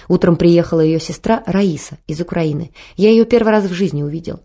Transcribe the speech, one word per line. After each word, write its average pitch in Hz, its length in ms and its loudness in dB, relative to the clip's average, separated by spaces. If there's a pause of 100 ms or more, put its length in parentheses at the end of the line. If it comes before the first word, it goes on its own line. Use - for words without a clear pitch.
Утром 180 300 2
приехала 170 440 2
её 160 200 2
сестра - 460 -4
Раиса 190 600 -2
из 156 140 -8
Украины. 165 520 -4 (240)
Я 202 140 4
её 226 140 6
первый 226 260 2
раз 214 140 2
в 185 80 -4
жизни 165 300 -4
увидел. 151 420 -10